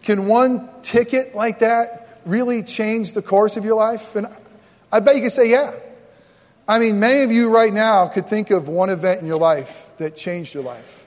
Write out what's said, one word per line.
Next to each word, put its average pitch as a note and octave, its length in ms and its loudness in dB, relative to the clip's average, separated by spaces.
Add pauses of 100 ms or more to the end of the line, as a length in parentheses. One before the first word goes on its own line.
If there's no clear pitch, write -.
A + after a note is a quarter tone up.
Can G3 260 -2
one B3 420 2 (120)
ticket A#3+ 540 -2
like A3 240 -4
that A#3 640 -2
really A#3 380 -2
change A3 480 -4
the G#3 100 -6
course G#3 360 2
of G#3 80 -8
your A3 100 0
life? A3 400 -2
And G#3 120 -4 (640)
I G#3+ 80 2
bet C#4 160 6
you A3+ 40 0
could A#3 120 -2
say, A#3 160 4
"Yeah." C4 240 2 (960)
I A3+ 100 2
mean, G#3+ 220 0
many C4+ 220 2
of A3+ 100 0
you A#3 160 2
right A3+ 240 4
now G#3 340 2
could F#3 180 -6
think G#3+ 240 -4
of E3+ 200 0
one F3+ 200 0
event F#3 300 -2
in E3 80 -10
your D#3+ 100 -2
life D#3 500 -2 (100)
that D#3 180 -8
changed F3 380 -10
your C#3+ 100 -10
life. A#2+ 440 -16